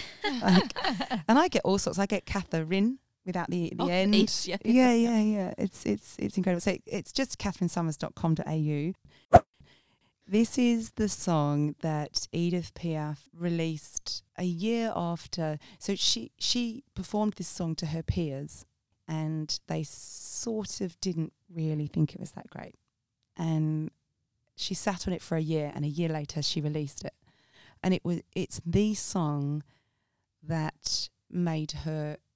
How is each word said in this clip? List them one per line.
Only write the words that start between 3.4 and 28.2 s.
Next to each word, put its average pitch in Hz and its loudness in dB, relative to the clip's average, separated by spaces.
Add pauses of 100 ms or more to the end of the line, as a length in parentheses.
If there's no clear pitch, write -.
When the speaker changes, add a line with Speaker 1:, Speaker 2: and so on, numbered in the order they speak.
Speaker 1:
the, 175 -2
the 175 -2
Speaker 2:
Oh, 180 2
the 175 2
Speaker 1:
end. 190 4
Speaker 2:
H, 214 4
yeah. 180 -4
Speaker 1:
Yeah, 247 8
yeah, 233 4
yeah. 208 0
It's, - -4
it's, - -2
it's - -4
incredible. 180 2
So 190 0 (100)
it's - -8
just - -2
catherine 180 -2
summers 165 -2
dot - -8
com 160 2
dot - -2
A 151 -2
U. 151 0 (1400)
This 226 4
is 233 4
the 214 -2
song 147 2
that 151 -4
Edith 170 -2
Piaf 151 -4 (180)
released 165 -4 (140)
a 180 -4
year 220 -2
after. 170 -4 (200)
So - -4
she, - 0
she 240 -2 (100)
performed 208 -2
this 175 -8
song 165 -4
to 170 -6
her 160 -4
peers, 147 -4 (420)
and 156 -4 (100)
they 160 -2
sort - -8
of 175 -8
didn't 165 -2 (200)
really 156 -2
think 151 0
it - -14
was - -12
that - -16
great. - -14 (640)
And 156 0 (640)
she - -6
sat 190 -2
on 180 0
it - -6
for - -2
a 160 2
year, 151 -2
and 147 -4
a 143 0
year 160 0
later 151 -4
she - 0
released 147 -4
it. - -10 (680)
And 185 4
it - -2
was, 175 0 (140)